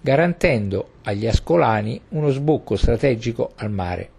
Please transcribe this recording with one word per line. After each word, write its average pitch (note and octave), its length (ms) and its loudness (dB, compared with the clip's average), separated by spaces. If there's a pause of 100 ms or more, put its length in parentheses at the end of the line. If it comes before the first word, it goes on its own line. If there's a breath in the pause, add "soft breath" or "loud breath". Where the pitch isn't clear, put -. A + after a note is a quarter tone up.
garantendo C3+ 920 0 (100)
agli G#2 240 -4
ascolani A2+ 720 2 (100)
uno D3+ 200 0
sbocco C#3 460 0
strategico A#2 800 0
al G#2+ 140 -6
mare. F2+ 480 -6